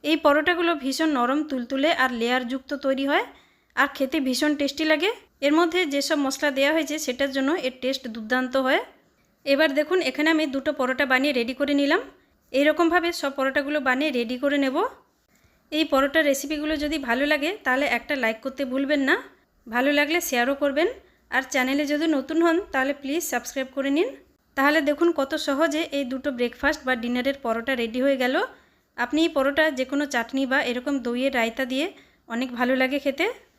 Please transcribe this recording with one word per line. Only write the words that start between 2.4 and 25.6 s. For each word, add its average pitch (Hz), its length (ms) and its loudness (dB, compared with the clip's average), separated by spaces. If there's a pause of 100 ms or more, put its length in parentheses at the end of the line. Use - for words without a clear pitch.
তৈরি 269 260 0
হয়, 381 140 2 (500)
আর 269 200 2
খেতে 269 220 -2 (100)
ভীষণ 262 320 0
টেস্টি 285 260 -2
লাগে। 311 240 2 (360)
এর 285 140 4
মধ্যে 349 200 2 (140)
যেসব 285 320 0
মশলা 269 320 -2
দেওয়া 277 180 2
হয়েছে 302 200 0 (100)
সেটার 269 260 -2
জন্য 269 180 0 (180)
এর 254 140 -4
টেস্ট 262 260 -2
দুর্দান্ত 247 480 -2 (100)
হয়। 294 160 2 (640)
এবার 277 240 4 (100)
দেখুন 320 200 0 (100)
এখানে 302 260 0
আমি 311 80 2 (120)
দুটো 277 240 -2
পরোটা 262 260 0
বানিয়ে 262 340 2
রেডি 233 200 -2
করে 285 140 0
নিলাম। 285 280 2 (520)
এইরকমভাবে 320 560 4 (120)
সব 285 160 -2
পরোটাগুলো 277 400 0 (100)
বানিয়ে 269 300 2
রেডি 233 260 -2
করে 285 200 2
নেব। 262 140 0 (960)
এই 302 200 0
পরোটার 277 380 2
রেসিপিগুলো 294 440 -2 (100)
যদি 302 140 -2 (100)
ভালো 240 240 0
লাগে 294 180 0 (140)
তাহলে 262 220 2 (120)
একটা 233 160 -4 (100)
লাইক 220 220 0
করতে 269 260 -6
ভুলবেন 277 380 0
না, 339 60 6 (520)
ভালো 247 220 2 (100)
লাগলে 294 200 2 (100)
শেয়ারও 247 260 2
করবেন, 285 320 2 (480)
আর 262 80 2 (100)
চ্যানেলে 269 380 0
যদি 294 140 0 (120)
নতুন 269 280 -2
হন 330 120 4 (160)
তাহলে 269 280 0
প্লিজ 294 300 -4
সাবস্ক্রাইব 254 440 -6
করে 277 220 -2
নিন। 415 120 2 (480)
তাহলে 285 220 4 (100)
দেখুন 320 200 2 (100)
কত 269 120 -2 (140)
সহজে 302 360 0 (160)